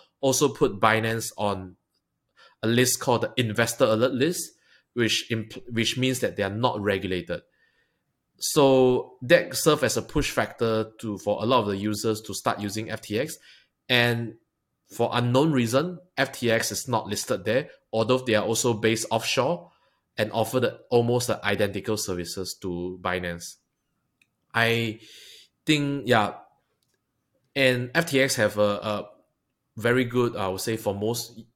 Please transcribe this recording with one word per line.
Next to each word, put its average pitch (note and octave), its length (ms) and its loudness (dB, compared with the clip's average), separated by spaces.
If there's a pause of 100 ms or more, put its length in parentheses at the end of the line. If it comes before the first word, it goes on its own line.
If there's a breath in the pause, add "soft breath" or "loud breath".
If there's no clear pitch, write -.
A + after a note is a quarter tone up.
(220 loud breath)
also C3+ 280 2
put A2+ 300 -2
Binance A2+ 580 2
on F#2+ 380 -4 (880 soft breath)
a A2+ 60 -2
list A#2+ 320 2
called A#2+ 220 0
the - 140 -6
Investor A#2 500 0
Alert A2+ 280 2
List, D3+ 380 -2 (420 soft breath)
which A2+ 380 0
impl-, A2 400 -8
which A2+ 260 -2
means B2+ 220 0
that F#2+ 160 -4
they G2+ 80 -2
are G2 60 -2
not A2 300 -2
regulated. F#2 640 -2 (960)
So C3 840 4
that C3 320 4
served D3+ 280 2
as A#2 140 0
a A2 40 -2
push - 280 -2
factor A2 640 -2 (100)
to, G#2 160 -4
for G2+ 240 -2
a A2 40 -2
lot B2 160 4
of G2+ 60 -2
the G2 100 -2
users G#2+ 440 -2
to - 120 -12
start - 260 -4
using G2+ 320 -6
F A2 100 -8
T G#2 160 -6
X. D3+ 200 -6 (520 soft breath)
And A#2+ 460 0 (600)
for A#2+ 180 0
unknown B2 380 2
reason, C#3 460 0 (180)
F C3+ 160 0
T A#2 200 -2
X A2+ 200 0
is - 160 -8
not A#2 200 -2
listed G2+ 360 -4
there, B2 260 -2 (220 loud breath)
although A2+ 280 2
they B2 160 0
are G#2 100 2
also A2+ 300 0
based A2+ 340 0
offshore C3 640 -2 (440 soft breath)
and A2 160 -2
offer A2+ 280 0
the, A#2 200 -2 (120)
almost A#2+ 340 4
the - 180 -4
identical G2+ 540 -2
services F2+ 640 -6
to F2+ 400 -6
Binance. F2+ 540 -6 (1000)
I A#2 460 0 (680 loud breath)
think, C#3+ 400 0
yeah. A2 280 4 (1200)
And B2+ 400 2
F E3 100 2
T C3+ 160 2
X C3+ 140 2
have G#2 240 2
a, - 20 6
a G#2 480 0 (640)
very A#2+ 300 2
good, A#2+ 300 0
I F#2+ 140 -2
would F#2+ 120 -6
say, A2+ 160 -4
for G2+ 160 -2
most A2+ 480 -4 (140)